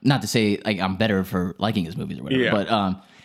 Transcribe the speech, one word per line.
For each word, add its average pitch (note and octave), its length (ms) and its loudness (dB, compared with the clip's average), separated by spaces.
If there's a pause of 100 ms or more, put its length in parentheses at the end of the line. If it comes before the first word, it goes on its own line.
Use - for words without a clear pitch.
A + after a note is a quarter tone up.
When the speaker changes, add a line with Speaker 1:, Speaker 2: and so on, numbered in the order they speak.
Speaker 1:
not C3+ 180 4
to G#2+ 60 -8
say, G#2 360 2
like, G#2 160 -2
I'm F#2+ 160 0
better G2+ 300 2
for F#2 340 -2
liking G2+ 240 0
his E2 140 -8
movies D2 220 -6
or B1 40 -12
whatever, B2+ 200 0
Speaker 2:
Yeah. A2+ 80 0
Speaker 1:
but, G2+ 200 0
um, F#2+ 300 0 (240)